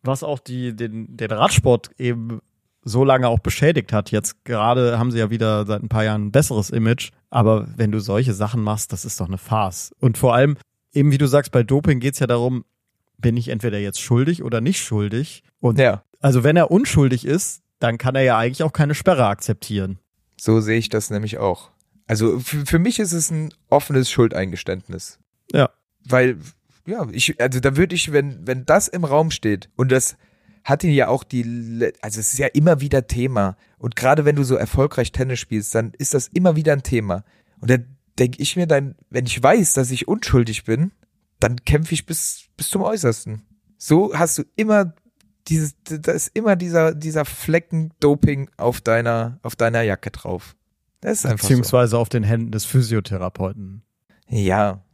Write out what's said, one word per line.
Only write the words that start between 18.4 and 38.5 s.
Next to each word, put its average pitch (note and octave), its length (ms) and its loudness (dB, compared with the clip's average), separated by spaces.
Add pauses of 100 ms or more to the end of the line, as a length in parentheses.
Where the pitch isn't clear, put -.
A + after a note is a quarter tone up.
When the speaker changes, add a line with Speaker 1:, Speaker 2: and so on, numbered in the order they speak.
Speaker 1:
auch D#3 120 -2
keine D3 200 2
Sperre C#3 340 2
akzeptieren. G2+ 720 -4 (380)
Speaker 2:
So A2 220 2
sehe A2 180 0
ich A2+ 120 -4
das G#2+ 200 -4
nämlich G#2+ 280 -6
auch. - 340 -4 (360)
Also A2 300 2
f-, C#3+ 280 -6
für E3 120 2
mich G#3 220 0
ist F#3 140 -2
es E3 180 -4
ein D#3 220 -6 (160)
offenes C3+ 420 0
Schuldeingeständnis. F#2 1040 -4 (360)
Speaker 1:
Ja. C#3 160 4 (380)
Speaker 2:
Weil B2+ 300 2 (480)
ja, F#3+ 260 -6
ich, - 300 -4
also B2+ 180 0
da C3+ 180 2
würd F3 160 2
ich, E3+ 180 -4
wenn, C#3 340 0
wenn B2+ 200 -4
das E3+ 220 4
im F3+ 160 -4
Raum D#3 280 2
steht, G#2 440 -4
und B2+ 160 2
das C3 260 2 (460)
hat C#3+ 200 0
ihn E3+ 80 2
ja C3+ 160 4
auch C3 160 0
die B2 200 -4
le-, A#2 580 -4
also G#2+ 180 -8
es - 140 -2
ist - 60 -6
ja C#3 80 0
immer D3+ 340 2
wieder C3+ 260 -2
Thema. A#2+ 480 -2 (220)
Und A#2 180 -6
gerade C#3+ 300 2
wenn D3 100 4
du C#3+ 80 0
so B2+ 120 2
erfolgreich C3 560 0
Tennis B2+ 280 -4
spielst, - 360 -6
dann A2+ 220 -2
ist - 160 -6
das C3+ 140 0
immer F3+ 280 2
wieder D#3 180 2
ein C#3 100 -2
Thema. G#2 400 -2 (360)
Und - 100 -6
dann B2 280 0 (220)
denk B2 200 2
ich - 160 -4